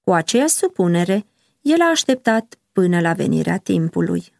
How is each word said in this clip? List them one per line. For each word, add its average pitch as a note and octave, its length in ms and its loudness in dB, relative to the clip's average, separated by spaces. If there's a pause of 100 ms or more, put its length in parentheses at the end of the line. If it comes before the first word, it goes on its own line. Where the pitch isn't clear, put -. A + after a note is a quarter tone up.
Cu F#3+ 120 -2
aceeași A#3 420 0
supunere, F#3 720 -2 (340)
el D#4+ 200 0
a E4+ 40 4
așteptat B3+ 760 0 (140)
până F3 280 2
la E3 120 0
venirea D#3+ 460 -2
timpului. F3 800 -4